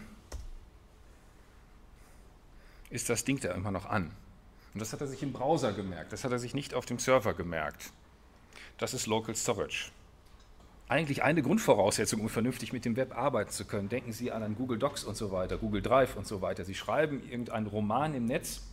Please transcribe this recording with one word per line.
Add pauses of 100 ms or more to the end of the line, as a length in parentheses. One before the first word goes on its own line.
(3000)
ist
das
Ding
da
immer
noch
an. (640)
Und
das
hat
er
sich
im
Browser
gemerkt,
das
hat
er
sich
nicht
auf
dem
Server
gemerkt. (840)
Das
ist
Local
Storage. (1000)
Eigentlich
eine
Grundvoraussetzung,
um
vernünftig
mit
dem
Web
arbeiten
zu
können.
Denken
Sie
an,
an
Google
Docs
und
so
weiter,
Google
Drive
und
so
weiter.
Sie
schreiben
irgendeinen
Roman
im
Netz (120)